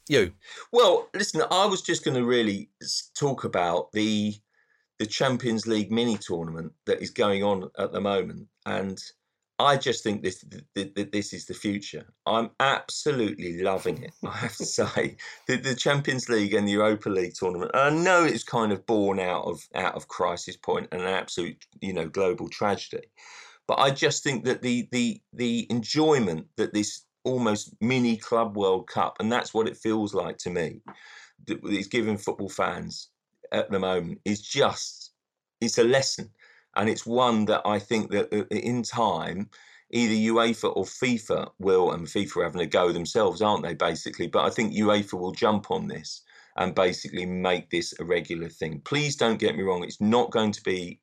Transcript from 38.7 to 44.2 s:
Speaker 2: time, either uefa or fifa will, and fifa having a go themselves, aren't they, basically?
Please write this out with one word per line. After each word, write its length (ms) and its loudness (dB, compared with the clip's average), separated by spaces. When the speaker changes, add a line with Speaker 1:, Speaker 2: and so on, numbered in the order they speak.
Speaker 2:
time, 680 -2
either 240 4
uefa 640 2
or 80 0
fifa 760 -2
will, 340 4
and 140 -6
fifa 380 -2
having 160 -4
a 60 -2
go 260 4
themselves, 500 0
aren't 220 2
they, 100 -6
basically? 520 -2